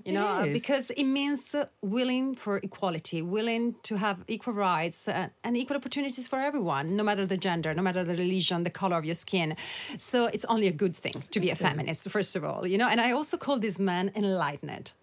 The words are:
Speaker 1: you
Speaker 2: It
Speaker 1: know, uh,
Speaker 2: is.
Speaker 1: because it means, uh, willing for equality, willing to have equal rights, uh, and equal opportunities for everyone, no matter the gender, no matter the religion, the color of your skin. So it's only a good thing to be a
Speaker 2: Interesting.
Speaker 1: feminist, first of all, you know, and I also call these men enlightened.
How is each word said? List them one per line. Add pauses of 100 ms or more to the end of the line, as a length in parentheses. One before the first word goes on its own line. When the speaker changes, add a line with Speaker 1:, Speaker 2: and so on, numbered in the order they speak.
Speaker 1:
you
Speaker 2:
It
Speaker 1:
know,
uh,
Speaker 2:
is.
Speaker 1:
because
it
means,
uh, (140)
willing
for
equality,
willing
to
have
equal
rights,
uh, (160)
and
equal
opportunities
for
everyone,
no
matter
the
gender,
no
matter
the
religion,
the
color
of
your
skin. (420)
So
it's
only
a
good
thing
to
be
a
Speaker 2:
Interesting.
Speaker 1:
feminist,
first
of
all,
you
know,
and
I
also
call
these
men
enlightened. (100)